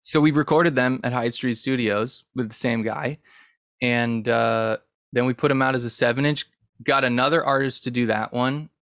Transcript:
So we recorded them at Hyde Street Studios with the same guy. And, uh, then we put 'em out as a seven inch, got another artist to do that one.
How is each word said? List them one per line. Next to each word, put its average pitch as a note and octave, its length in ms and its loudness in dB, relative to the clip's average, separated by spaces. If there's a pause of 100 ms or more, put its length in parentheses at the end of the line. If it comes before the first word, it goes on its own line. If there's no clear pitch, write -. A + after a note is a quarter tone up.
So - 180 0
we D#3 100 6
recorded D3+ 440 2
them B2+ 300 2
at B2 80 -2
Hyde A#2+ 220 -2
Street B2 220 -4
Studios A#2 680 -2 (100)
with B2 140 -4
the - 60 -14
same A#2 280 -2
guy. B2 360 -6 (640)
And, A#2 460 0
uh, A2+ 500 0 (340)
then B2 140 2
we B2+ 80 0
put C#3+ 160 0
'em C3+ 120 2
out C3 120 0
as A#2+ 100 -2
a A#2 60 -6
seven B2+ 360 0
inch, D3 200 -2 (360)
got C3+ 220 2
another C3 400 2
artist C3+ 400 -2
to C3 60 -4
do A#2+ 160 0
that A2 260 -2
one. C3+ 380 -2 (100)